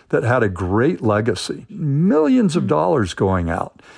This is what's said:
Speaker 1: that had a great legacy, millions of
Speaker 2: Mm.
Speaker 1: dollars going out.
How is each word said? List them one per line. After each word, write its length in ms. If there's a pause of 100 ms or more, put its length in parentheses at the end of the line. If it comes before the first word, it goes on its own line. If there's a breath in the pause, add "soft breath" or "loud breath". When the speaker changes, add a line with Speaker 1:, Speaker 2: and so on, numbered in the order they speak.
(100)
Speaker 1:
that 120
had 200
a 60
great 540
legacy, 640
millions 880
of 80
Speaker 2:
Mm. 40
Speaker 1:
dollars 460
going 360
out. 320 (160 loud breath)